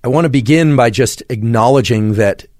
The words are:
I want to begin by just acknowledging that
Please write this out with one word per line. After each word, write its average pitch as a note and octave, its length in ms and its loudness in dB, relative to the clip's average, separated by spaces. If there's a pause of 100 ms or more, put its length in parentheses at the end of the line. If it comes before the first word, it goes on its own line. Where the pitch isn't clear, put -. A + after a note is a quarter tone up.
I B2 60 -4
want D#3+ 160 2
to D3 40 0
begin C#3+ 460 2
by A#2+ 140 2
just A2+ 400 -4
acknowledging A#2 840 0
that G2+ 320 -2 (140)